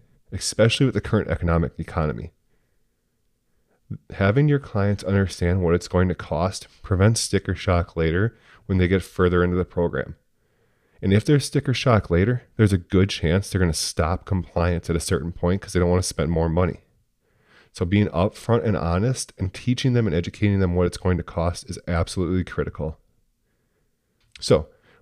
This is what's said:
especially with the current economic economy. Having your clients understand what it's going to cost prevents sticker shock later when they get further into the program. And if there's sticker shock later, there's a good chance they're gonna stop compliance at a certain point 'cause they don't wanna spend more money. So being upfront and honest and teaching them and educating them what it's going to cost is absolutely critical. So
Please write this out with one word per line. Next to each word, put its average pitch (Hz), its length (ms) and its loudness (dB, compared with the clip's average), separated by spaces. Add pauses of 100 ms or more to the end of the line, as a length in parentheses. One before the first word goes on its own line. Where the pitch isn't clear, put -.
(320)
especially 113 540 0
with 127 80 0
the 104 80 -2
current - 260 0
economic 82 520 0
economy. 78 520 -6 (1800)
Having 110 360 2
your 143 120 2
clients 101 440 -2
understand 95 600 0
what 85 100 4
it's 87 140 0
going 92 220 2
to 85 60 -2
cost - 520 -6 (160)
prevents 101 360 2
sticker - 360 -2
shock 87 400 -2
later 82 420 0 (300)
when 98 100 0
they 90 100 4
get 92 140 2
further 90 420 2
into 90 120 0
the 90 100 0
program. - 500 -4 (880)
And 95 100 2
if 101 140 4
there's 147 200 2
sticker - 280 -2
shock 113 380 2
later, 101 320 2 (120)
there's 104 180 4
a 95 40 2
good 95 320 2
chance 90 400 0
they're 98 100 -2
gonna 85 140 2
stop - 520 -4
compliance 87 640 -2
at 85 60 0
a 82 60 -2
certain 85 300 -2
point 90 300 -2
'cause - 120 -16
they 90 60 2
don't 87 100 2
wanna 90 140 2
spend 80 280 -2
more 82 160 0
money. 85 340 -2 (920)
So - 120 -4
being 101 240 2
upfront 107 540 -2
and 104 140 0
honest 95 640 -2
and 95 120 -4
teaching 127 420 -2
them 120 120 2
and 80 100 0
educating 98 440 0
them 90 160 2
what 90 100 2
it's 87 120 -4
going 92 200 0
to 80 60 -4
cost 85 440 -4
is 85 200 -10
absolutely 87 560 -2
critical. - 560 -6 (1400)
So - 280 2 (340)